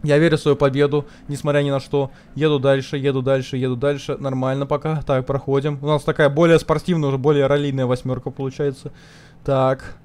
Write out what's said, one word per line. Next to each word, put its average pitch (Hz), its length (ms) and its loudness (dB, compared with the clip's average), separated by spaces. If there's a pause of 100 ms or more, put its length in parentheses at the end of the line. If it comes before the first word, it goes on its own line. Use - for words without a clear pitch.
Я 147 160 4
верю 156 180 4
в - 20 -2
свою 147 160 2
победу, 143 500 0 (220)
несмотря 143 360 -2
ни 143 80 -2
на 135 80 -2
что. 139 320 -2 (240)
Еду 147 240 2
дальше, 135 380 0
еду 135 240 -2
дальше, 135 360 -2
еду 127 180 -2
дальше. 139 420 -2
Нормально 135 480 -4
пока. 151 360 -2
Так, 131 240 0
проходим. 139 560 -2
У 147 60 -6
нас 151 160 0
такая 151 260 2
более 165 300 6
спортивная, 160 500 0
уже 135 80 0
более 139 300 2
раллийная 143 380 0
восьмерка 127 440 -4
получается. 135 640 -6 (520)
Так. 135 600 0